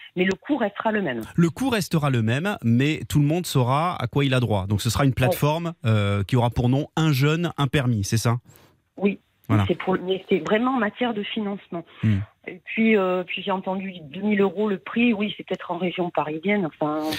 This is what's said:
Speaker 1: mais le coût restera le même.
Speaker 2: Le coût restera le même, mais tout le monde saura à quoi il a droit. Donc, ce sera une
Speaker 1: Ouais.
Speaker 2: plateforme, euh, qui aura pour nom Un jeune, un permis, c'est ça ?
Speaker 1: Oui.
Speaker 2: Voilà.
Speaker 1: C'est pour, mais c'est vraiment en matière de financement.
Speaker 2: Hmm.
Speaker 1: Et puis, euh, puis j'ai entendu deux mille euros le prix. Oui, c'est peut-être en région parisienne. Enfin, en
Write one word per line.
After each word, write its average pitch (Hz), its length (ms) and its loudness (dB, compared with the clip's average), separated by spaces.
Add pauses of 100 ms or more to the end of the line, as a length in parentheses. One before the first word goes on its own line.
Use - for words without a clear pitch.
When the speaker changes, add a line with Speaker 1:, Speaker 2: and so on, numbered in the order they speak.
(160)
Speaker 1:
mais 180 80 0
le 190 100 2
coût 277 240 -4
restera 220 340 -2
le 214 120 -2
même. 127 180 -4 (140)
Speaker 2:
Le 170 160 4
coût 262 180 -2
restera 165 400 0
le 120 140 2
même, 143 400 0
mais 123 440 2
tout - 120 2
le 143 80 4
monde 170 180 0
saura 139 560 0
à 120 60 -4
quoi 139 180 0
il 135 80 0
a 127 60 4
droit. 104 260 0
Donc, 101 160 0
ce - 80 -2
sera 143 140 0
une 139 80 6
Speaker 1:
Ouais. - 20 -4
Speaker 2:
plateforme, 156 600 0 (120)
euh, 101 380 2
qui 95 120 -2
aura 120 140 4
pour 123 180 2
nom 135 280 2
Un 160 160 4
jeune, 151 480 2
un 143 80 2
permis, 123 360 2
c'est 117 140 0
ça ? 120 200 2 (600)
Speaker 1:
Oui. 196 220 0 (280)
Speaker 2:
Voilà. 151 200 4
Speaker 1:
C'est 175 120 -2
pour, 185 240 0
mais 185 260 -2
c'est 196 160 4
vraiment 240 300 0
en 254 40 0
matière 226 360 -2
de 208 80 -6
financement. 170 600 -8 (200)
Speaker 2:
Hmm. 107 160 2 (280)
Speaker 1:
Et - 180 -14
puis, 220 300 2
euh, 185 280 0
puis 180 180 -8
j'ai 190 80 -6
entendu 190 440 -4 (180)
deux 180 100 -10
mille 202 200 2
euros 196 280 0
le 190 80 0
prix. 240 340 0
Oui, 208 240 -2
c'est - 80 -16
peut-être - 280 -8
en 165 80 -4
région 175 320 -2
parisienne. 160 560 -2
Enfin, 151 340 -4
en 156 180 -4